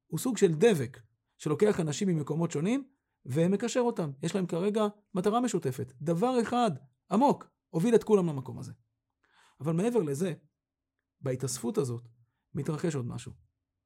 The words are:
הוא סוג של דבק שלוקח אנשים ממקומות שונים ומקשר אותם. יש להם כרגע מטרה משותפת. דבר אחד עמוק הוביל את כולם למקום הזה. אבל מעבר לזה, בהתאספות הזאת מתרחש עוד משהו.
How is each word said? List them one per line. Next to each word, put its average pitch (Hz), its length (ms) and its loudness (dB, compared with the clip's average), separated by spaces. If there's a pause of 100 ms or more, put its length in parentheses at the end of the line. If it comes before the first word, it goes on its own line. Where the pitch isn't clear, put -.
הוא 160 120 -6
סוג 247 180 -2
של 180 160 6
דבק 151 460 2 (380)
שלוקח 175 420 2
אנשים 160 280 -2
ממקומות 165 440 -2
שונים 220 360 -2 (380)
ומקשר 185 540 0
אותם. 208 320 0 (120)
יש 165 120 -2
להם 190 100 0
כרגע 202 420 0 (260)
מטרה 208 280 2
משותפת. 160 600 -2
דבר 202 400 0
אחד 240 300 2 (400)
עמוק 226 360 2 (220)
הוביל 208 260 2
את 220 80 6
כולם 196 260 4
למקום 135 300 -8
הזה. 123 120 -14 (880)
אבל 156 140 -2
מעבר 214 280 2
לזה, 156 320 -2 (880)
בהתאספות 131 560 -4
הזאת 120 300 -2 (460)
מתרחש 147 420 -4
עוד 123 100 -4
משהו. 120 260 -10 (540)